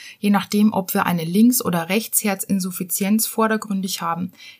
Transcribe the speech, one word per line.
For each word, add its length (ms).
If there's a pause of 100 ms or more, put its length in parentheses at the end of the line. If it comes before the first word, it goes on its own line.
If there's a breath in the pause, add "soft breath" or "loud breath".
(200 loud breath)
je 100
nachdem, 420
ob 220
wir 120
eine 180
Links- 380
oder 260
Rechtsherzinsuffizienz 1400
vordergründig 760
haben, 320 (280 loud breath)